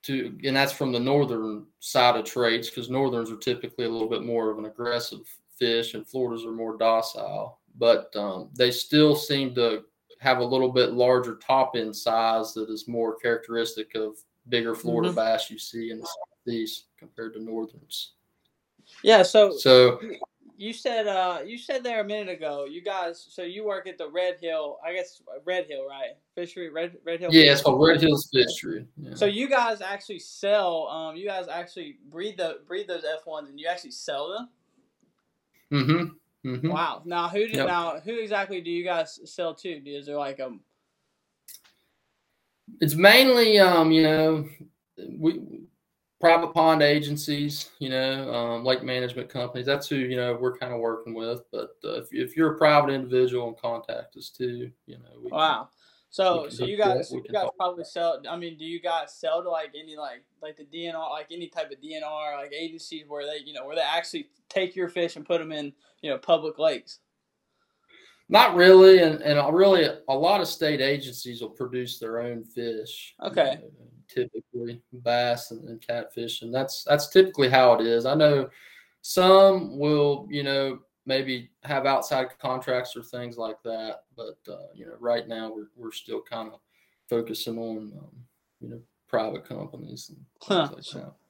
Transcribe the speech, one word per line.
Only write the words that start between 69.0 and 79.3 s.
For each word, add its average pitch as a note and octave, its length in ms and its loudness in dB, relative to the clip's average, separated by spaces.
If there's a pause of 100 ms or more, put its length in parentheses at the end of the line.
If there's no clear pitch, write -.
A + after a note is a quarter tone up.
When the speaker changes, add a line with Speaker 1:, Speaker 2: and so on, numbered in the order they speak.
Speaker 1:
and, D3 160 2
uh, C#3+ 120 2
really, F#3 360 6
a - 280 -4
lot F3+ 280 2
of E3 60 -4
state D3+ 340 -2
agencies C3+ 580 -6
will A2+ 80 -10
produce B2 500 -8
their A#2 220 -8
own A#2+ 240 -8
fish, A2+ 720 -10 (140)
you F#3+ 100 -2
Speaker 2:
Okay. C3+ 180 0
Speaker 1:
know, - 120 -20 (360)
typically A#2+ 760 -8 (100)
bass A#2+ 580 -2
and, A2+ 160 -16
and A2+ 140 -16
catfish, A#2 640 -8
and A#2 120 -10
that's, C3 300 -6
that's D3 240 0
typically F#3 400 4
how B2+ 260 8
it A2+ 120 2
is. A#2 180 2
I C3 100 0
know D3 360 4 (520)
some F#3 760 6